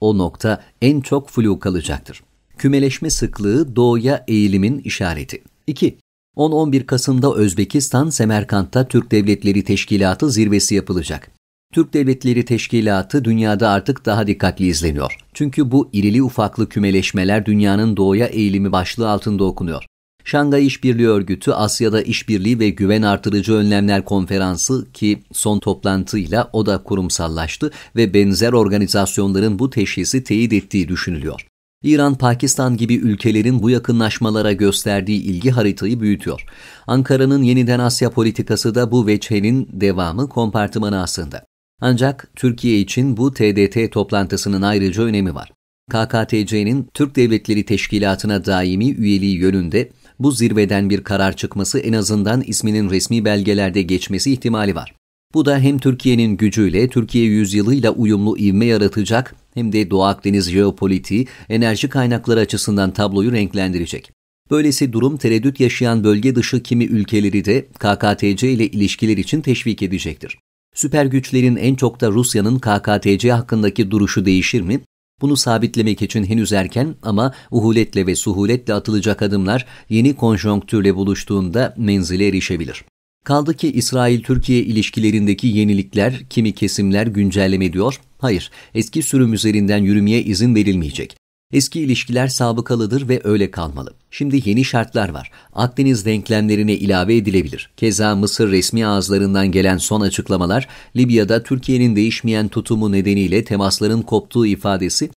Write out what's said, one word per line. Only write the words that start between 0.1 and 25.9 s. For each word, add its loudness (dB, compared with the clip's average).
nokta -2
en 2
çok -4
flu 0
kalacaktır. -6
Kümeleşme 0
sıklığı -2
doğuya 2
eğilimin 2
işareti. -8
İki, -2
on 0
on 2
bir 0
Kasım'da 0
Özbekistan 0
Semerkant'ta 0
Türk 0
Devletleri 2
Teşkilatı 0
zirvesi 2
yapılacak. -4
Türk 0
Devletleri 0
Teşkilatı 0
dünyada 2
artık -2
daha 0
dikkatli 0
izleniyor. -2
Çünkü -2
bu 2
irili 2
ufaklı -2
kümeleşmeler 0
dünyanın 2
doğuya 2
eğilimi 0
başlığı -2
altında -2
okunuyor. -4
Şangay 2
İşbirliği 2
Örgütü, 0
Asya'da 0
İşbirliği -2
ve 2
Güven 0
Artırıcı 0
Önlemler 2
Konferansı -2
ki -2
son -2
toplantıyla -2